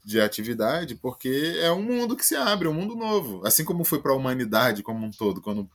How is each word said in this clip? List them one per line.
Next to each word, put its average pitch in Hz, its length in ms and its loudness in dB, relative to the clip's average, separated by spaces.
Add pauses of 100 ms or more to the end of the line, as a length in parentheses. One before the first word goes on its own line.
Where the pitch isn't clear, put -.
de 107 160 0
atividade, 117 760 0
porque 139 680 -2
é 165 100 2
um 190 120 0
mundo 240 340 -2
que - 80 -2
se 330 100 2
abre, 208 320 2
um 156 60 2
mundo 202 240 -4
novo. 175 500 -2
Assim 110 160 4
como 170 220 -2
foi 151 160 0
pra 139 140 4
humanidade 120 680 2
como 113 220 -6
um 110 60 -6
todo, 101 320 -2
quando 104 320 -6